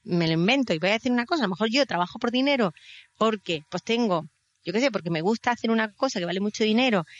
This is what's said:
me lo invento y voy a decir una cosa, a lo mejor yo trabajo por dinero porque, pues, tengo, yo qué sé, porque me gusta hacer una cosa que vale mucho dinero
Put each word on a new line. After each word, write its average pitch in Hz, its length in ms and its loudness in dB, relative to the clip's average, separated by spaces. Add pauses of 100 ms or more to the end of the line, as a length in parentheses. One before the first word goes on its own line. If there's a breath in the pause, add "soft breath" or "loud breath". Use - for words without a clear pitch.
me 170 240 0
lo 160 60 2
invento 208 420 2
y 156 60 -2
voy 180 100 2
a 214 40 2
decir 247 180 -2
una 240 120 2
cosa, 320 180 0
a 208 40 2
lo 185 40 0
mejor 214 200 0
yo 269 160 2
trabajo 175 320 -4
por 233 140 -4
dinero 254 400 2 (440 loud breath)
porque, 196 540 -2
pues, 180 140 -8
tengo, 220 420 0 (380)
yo 170 80 -6
qué 214 80 0
sé, 269 100 2
porque 175 200 -4
me 165 100 0
gusta 220 320 0
hacer 233 180 -2
una 220 220 0
cosa 262 260 -4
que 175 80 -4
vale 180 140 -4
mucho 208 240 -2
dinero 214 400 2 (160 loud breath)